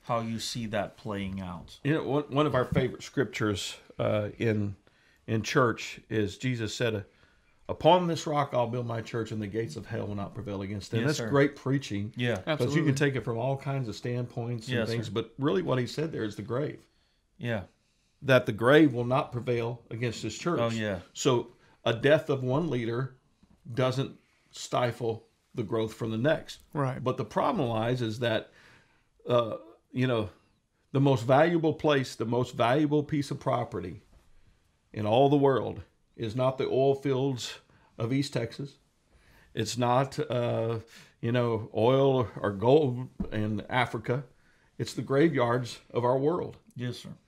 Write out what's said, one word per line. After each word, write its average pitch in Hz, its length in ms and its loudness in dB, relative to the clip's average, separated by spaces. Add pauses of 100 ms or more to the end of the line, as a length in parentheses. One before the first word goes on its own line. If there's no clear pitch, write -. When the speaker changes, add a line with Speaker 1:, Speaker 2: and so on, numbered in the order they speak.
Speaker 1:
how 117 180 -2
you 113 180 -6
see 117 280 -6
that 101 300 -4
playing 98 440 -6
out? 87 420 -12
Speaker 2:
You 143 120 2
know, 156 100 -2
one, 143 240 0
one 147 180 2
of 131 80 0
our 127 100 2
favorite - 380 0
scriptures, - 760 -2 (220)
uh, 107 300 0 (100)
in, 104 380 0 (500)
in 110 160 0
church - 580 0 (100)
is 107 260 -2
Jesus 117 380 -4
said, 110 300 -2 (640)
"Upon 175 380 4
this 160 200 -2
rock 147 260 0
I'll 123 140 2
build 120 200 -4
my 113 140 -4
church, 113 320 -6
and 110 80 -6
the 104 60 -4
gates 113 300 -6
of 101 100 -12
hell 110 200 -6
will 104 80 -8
not 98 200 -8
prevail 98 280 -8
against 98 300 -8
it." 117 60 0
And 117 80 0
Speaker 1:
Yes, 147 100 0
Speaker 2:
that's 120 100 -4
Speaker 1:
sir. 107 40 -6
Speaker 2:
great 143 260 4
preaching, 110 600 -4
Speaker 1:
Yeah. 120 200 0
Speaker 2:
'cause 92 100 -8
you 156 60 -2
Speaker 3:
Absolutely. 143 320 2
Speaker 2:
can 139 100 4
take 139 220 2
it 113 80 -4
from 117 140 -4
all 131 180 0
kinds 135 320 -4
of 98 80 -8
standpoints 120 720 -6
and 127 80 -2
Speaker 1:
Yes, 110 120 0
Speaker 2:
things, 113 180 -2
Speaker 1:
sir. 104 60 -10
Speaker 2:
but 113 260 -4
really 165 240 2
what 131 160 0
he 123 80 0
said 151 260 -6
there 110 120 -4
is 104 120 -6
the 110 60 -10
grave. 127 420 -4 (540)
Speaker 1:
Yeah. 113 240 -4 (580)
Speaker 2:
That 127 260 6
the 127 60 -2
grave 131 400 6
will 120 140 -2
not 131 260 0
prevail 120 580 -4
against 117 320 -4
his 110 140 -6
church. 165 240 -2
Speaker 1:
Oh, 117 100 2
yeah. 107 300 -2 (140)
Speaker 2:
So - 380 2 (320)
a 117 100 2
death 143 360 4
of 127 120 0
one 139 260 0
leader 123 460 -2 (580)
doesn't 127 460 0 (320)
stifle 117 720 -4 (300)
the 123 80 -4
growth 110 320 -2
from 113 160 -6
the 110 80 -4
next. 147 400 -2 (160)
Speaker 3:
Right. 135 280 -2
Speaker 2:
But 127 140 -2
the 127 80 -4
problem 185 440 0
lies 117 340 0
is 110 160 -4
that, 117 320 -2 (760)
uh, 120 280 2 (360)
you 127 140 0
know, 110 240 0 (640)
the 135 80 2
most 135 240 4
valuable 160 500 4
place, 143 400 0
the - 100 -4
most 120 300 0
valuable 143 480 2
piece 139 280 -4
of 135 100 -6
property 110 600 -4 (920)
in 104 140 -4
all 127 220 6
the 147 80 6
world 123 460 2 (340)
is 110 200 -6
not 131 200 0
the 127 120 0
oil 135 260 4
fields 135 640 -2 (400)
of 117 140 -2
East 139 200 -2
Texas. 127 440 -6 (760)
It's 110 240 -2
not, 127 400 2 (120)
uh, 117 480 -2 (420)
you 117 120 -2
know, 117 440 0
oil 131 520 4 (120)
or 101 120 -2
gold 127 560 4 (240)
in 107 360 -2
Africa. 120 560 -2 (540)
It's - 160 -6
the 123 80 -6
graveyards 127 800 2 (120)
of 117 120 0
our 127 140 4
world. 156 380 -2 (200)
Speaker 1:
Yes, 123 220 -6
sir. - 120 -14 (180)